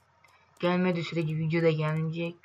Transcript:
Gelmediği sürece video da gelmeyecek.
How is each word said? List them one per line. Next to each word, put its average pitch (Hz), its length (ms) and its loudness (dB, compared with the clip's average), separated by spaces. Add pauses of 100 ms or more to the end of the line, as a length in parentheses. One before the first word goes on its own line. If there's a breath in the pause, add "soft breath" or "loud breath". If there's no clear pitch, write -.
(580 soft breath)
Gelmediği 180 460 2
sürece 160 320 -2
video 160 260 0
da 165 80 6
gelmeyecek. 160 760 -2